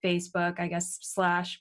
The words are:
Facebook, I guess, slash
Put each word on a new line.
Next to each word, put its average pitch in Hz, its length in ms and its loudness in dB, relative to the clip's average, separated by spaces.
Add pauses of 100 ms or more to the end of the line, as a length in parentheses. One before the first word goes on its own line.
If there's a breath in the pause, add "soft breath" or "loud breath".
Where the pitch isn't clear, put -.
Facebook, 175 560 0
I 175 80 0
guess, 175 340 -4
slash 180 600 0